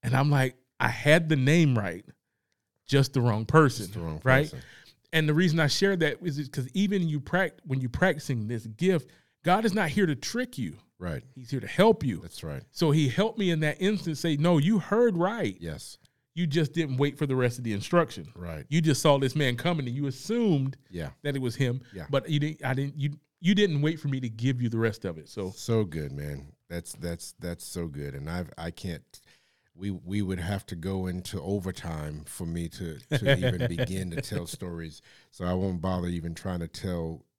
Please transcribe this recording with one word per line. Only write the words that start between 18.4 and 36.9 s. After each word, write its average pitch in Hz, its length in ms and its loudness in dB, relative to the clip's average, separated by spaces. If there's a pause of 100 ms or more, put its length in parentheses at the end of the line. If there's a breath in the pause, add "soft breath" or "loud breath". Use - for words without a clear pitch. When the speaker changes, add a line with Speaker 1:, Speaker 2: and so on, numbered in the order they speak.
Speaker 1:
You 156 100 4
just 156 220 2
saw 143 160 6
this 135 180 0
man 131 200 2
coming 156 300 -2
and 120 80 -4
you 143 120 -2
assumed 147 680 0 (140)
Speaker 2:
Yeah. 85 200 -8 (120)
Speaker 1:
that 143 140 -2
it 131 60 -4
was 117 140 -2
him. 131 260 0 (100)
Speaker 2:
Yeah. 92 160 -10
Speaker 1:
But 135 220 0
you 151 100 2
didn't, 156 240 -4
I 131 100 0
didn't, 139 240 -4
you, 143 120 -2 (300)
you 180 140 4
didn't 180 280 4
wait 156 180 0
for 143 80 -4
me 135 120 -2
to 127 100 -4
give 123 320 0
you 120 80 0
the 113 80 -2
rest 113 260 0
of 85 140 -6
it. 73 100 -18
So 92 220 -6
Speaker 2:
So 113 340 0
good, 76 280 -6
man. 71 400 -8 (180)
That's, 85 240 -10
that's, 85 440 -8
that's 87 260 -10
so 85 240 -8
good. 71 260 -10
And 69 160 -10
I've, 85 280 -6
I - 120 -8
can't, 170 320 -10 (720 soft breath)
we, 98 160 -8
we 95 320 -4
would 92 180 -2
have 98 260 -4
to 90 100 -10
go 92 300 -4
into 90 360 -6
overtime 80 840 -6
for - 200 -10
me 85 240 -4
to, 80 280 -10 (200)
to 120 200 4
even 90 300 0
Speaker 1:
<laughs> 85 80 -4
Speaker 2:
begin 92 360 -4
to 82 100 -6
tell 90 240 -6
stories. 82 560 -10 (280 soft breath)
So - 140 -10
I 90 80 0
won't 92 300 -2
bother 90 260 -2
even 85 260 -6
trying 90 260 -6
to 82 80 -6
tell 82 560 -8 (140)